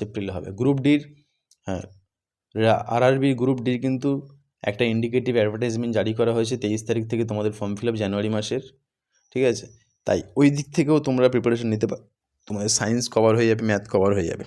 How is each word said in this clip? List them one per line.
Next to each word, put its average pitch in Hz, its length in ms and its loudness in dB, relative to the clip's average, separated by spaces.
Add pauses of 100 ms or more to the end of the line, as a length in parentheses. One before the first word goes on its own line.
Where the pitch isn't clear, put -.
এপ্রিলে 101 260 -8
হবে। 92 180 -8 (100)
গ্রুপ 139 260 2
ডির, 147 160 2 (640)
হ্যাঁ, 95 200 -6 (720)
রা-, 110 280 2 (120)
আরআরবি 135 340 2 (120)
গ্রুপ 131 240 2
ডির 123 220 -2
কিন্তু 131 240 -2 (520)
একটা 104 220 -2
ইন্ডিকেটিভ 117 500 0
অ্যাডভার্টাইজমেন্ট 113 580 0
জারি 107 200 0
করা 117 200 0
হয়েছে 113 240 0
তেইশ 107 280 -2
তারিখ 113 260 -2
থেকে 117 140 0
তোমাদের 107 320 -2
ফর্ম 101 180 -6
ফিল 113 160 -4
আপ 113 40 -2
জানুয়ারি 104 340 -2
মাসের, 110 340 -4 (680)
ঠিক 127 200 0
আছে? 113 140 -6 (420)
তাই 95 120 2 (160)
ওই 143 200 6
দিক 143 180 -6
থেকেও 151 240 2 (100)
তোমরা 127 220 4
প্রিপারেশন 120 440 0
নিতে 107 140 0
পারো, - 160 -8 (440)
তোমাদের 104 300 -4
সায়েন্স 117 320 0
কভার 110 260 4
হয়ে 117 160 4
যাবে, 110 140 0
ম্যাথ 104 180 2 (100)
কভার 98 240 4
হয়ে 85 140 0
যাবে। - 160 -10